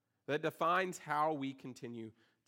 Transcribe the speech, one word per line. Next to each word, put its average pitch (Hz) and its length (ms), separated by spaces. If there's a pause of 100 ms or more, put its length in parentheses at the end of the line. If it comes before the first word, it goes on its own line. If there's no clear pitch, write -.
(260)
that 151 160
defines 170 560
how 151 360
we 135 180
continue 120 600 (360)